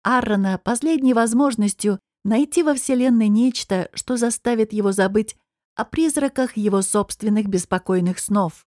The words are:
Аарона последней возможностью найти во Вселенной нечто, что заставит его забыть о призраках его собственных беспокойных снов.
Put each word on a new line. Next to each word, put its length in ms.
Аарона 580
последней 520
возможностью 840
найти 380
во 100
Вселенной 560
нечто, 640
что 240
заставит 560
его 180
забыть 460
о 100
призраках 720
его 240
собственных 680
беспокойных 720
снов. 520